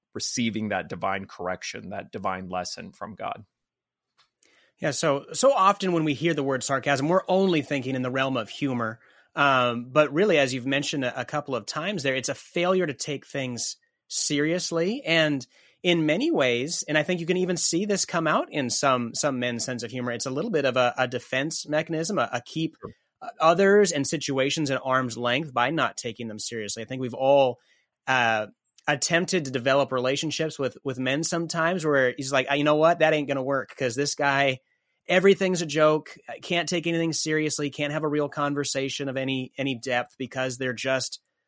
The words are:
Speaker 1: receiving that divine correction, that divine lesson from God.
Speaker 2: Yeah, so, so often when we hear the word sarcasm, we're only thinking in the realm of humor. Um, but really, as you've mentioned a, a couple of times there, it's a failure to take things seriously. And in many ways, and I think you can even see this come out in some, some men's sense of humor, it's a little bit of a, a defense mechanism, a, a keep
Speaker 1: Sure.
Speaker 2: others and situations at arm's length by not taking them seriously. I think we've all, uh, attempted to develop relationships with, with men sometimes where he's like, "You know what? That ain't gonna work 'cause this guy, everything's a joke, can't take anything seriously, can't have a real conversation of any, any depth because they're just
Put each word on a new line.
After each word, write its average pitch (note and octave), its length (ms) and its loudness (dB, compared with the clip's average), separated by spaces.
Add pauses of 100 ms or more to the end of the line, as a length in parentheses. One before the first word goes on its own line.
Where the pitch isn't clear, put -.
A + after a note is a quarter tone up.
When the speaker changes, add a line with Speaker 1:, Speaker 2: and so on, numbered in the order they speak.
(140)
Speaker 1:
receiving A2 540 -2
that F#2+ 200 -4
divine G2 360 -4
correction, F#2 640 -8
that G2 220 -12
divine F#2+ 360 -6
lesson F2+ 440 -8
from F#2+ 240 -14
God. G#2+ 280 -10 (1300)
Speaker 2:
Yeah, D3+ 120 -2
so, C#3 420 0
so C4 200 6
often G3 400 4
when E3 100 2
we D#3 120 2
hear D#3 200 0
the D3 80 -2
word C3+ 220 -2
sarcasm, C#3 440 0
we're F#3 200 4
only F#3 340 2
thinking C3+ 320 -4
in B2+ 80 -2
the B2+ 80 -2
realm C3 260 0
of A2 120 -4
humor. A#2+ 500 -4 (380)
Um, B2 540 2
but C#3+ 220 4
really, F3 260 4
as C3+ 140 2
you've B2+ 140 -6
mentioned C#3 380 -2
a, B2 160 -4
a B2 40 -4
couple C#3+ 300 -6
of A2 120 -4
times E3+ 360 -6
there, C3+ 140 0
it's C3 120 -4
a - 60 -2
failure F3+ 520 -2
to D3 80 -4
take C#3 300 -8
things B2+ 520 -8 (320)
seriously. E3 1000 -2
And D#3 400 2 (380)
in E3+ 200 4
many G#3+ 280 2
ways, C3 560 0
and D3+ 100 2
I D3+ 60 2
think F3+ 160 -2
you E3 60 -6
can F3+ 100 2
even F3+ 200 0
see E3+ 280 0
this G3+ 200 0
come E3 220 -2
out A3 240 2
in B2+ 200 -2
some, B2 440 0
some C3+ 240 -2
men's A#2+ 260 -4
sense B2 200 -6
of A2+ 80 -10
humor, B2 180 -4
it's A#2 160 -6
a C3+ 40 -6
little E3 200 -4
bit D3 140 0
of B2+ 120 2
a, B2 220 4
a B2+ 80 2
defense C3 600 -4
mechanism, E3 500 -2
a, A#2 140 2
a A#2+ 80 -2
keep - 400 -6
Speaker 1:
Sure. - 500 -16 (100)
Speaker 2:
others G3 520 6
and C#3+ 120 0
situations C#3+ 680 -2
at C3 120 -2
arm's B2+ 320 0
length B2+ 380 -2
by B2 160 2
not C3+ 260 0
taking A#2 300 -8
them G#2+ 140 -10
seriously. A2+ 420 -8
I G#2+ 40 -10
think C3 140 -8
we've A#2+ 140 -6
all, C3+ 460 4 (480)
uh, A2+ 400 2 (400)
attempted E3 560 2
to C3 80 -8
develop C3+ 400 2
relationships C#3+ 640 -2
with, C3 240 -2
with C3 160 -6
men C3+ 240 0
sometimes E3 640 -2
where C3+ 300 4
he's C3 160 -6
like, C3+ 200 4
"You C#3+ 120 2
know D3+ 100 6
what? D#3+ 240 6
That D#3 160 6
ain't C#3+ 140 -2
gonna C#3 120 0
work C3 360 -2
'cause B2 180 -2
this C#3+ 220 -2
guy, C#3 420 2 (480)
everything's F#3 560 4
a E3+ 40 -4
joke, D#3 500 2 (260)
can't E3+ 260 -2
take F3 200 -2
anything E3 240 0
seriously, D3+ 580 -2
can't D3 220 -4
have D#3 100 -4
a D#3 60 -2
real D3 200 0
conversation C#3 800 -4
of C3 80 -6
any, C3+ 400 -4
any C3+ 200 -4
depth B2 420 -4
because C3 400 -4
they're B2+ 140 -4
just C3 480 -4 (260)